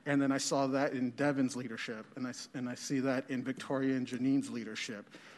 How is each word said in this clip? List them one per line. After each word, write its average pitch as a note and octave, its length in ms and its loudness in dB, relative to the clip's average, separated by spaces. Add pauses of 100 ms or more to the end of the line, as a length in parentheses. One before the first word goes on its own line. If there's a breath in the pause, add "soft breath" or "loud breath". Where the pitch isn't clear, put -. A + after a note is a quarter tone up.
and C#3+ 160 4
then C3+ 100 4
I B2+ 60 2
saw C#3 300 2
that C3+ 240 2
in B2+ 200 0
Devin's C3+ 440 2
leadership, A2+ 500 -6 (100)
and B2+ 100 -4
I B2 40 -4
s-, - 240 -10
and B2 140 -4
I B2 60 -6
see C3+ 260 0
that C3 300 2
in B2+ 120 -2
Victoria C3 540 0
and B2+ 100 0
Janine's B2+ 440 2
leadership, A2 600 -6 (280 loud breath)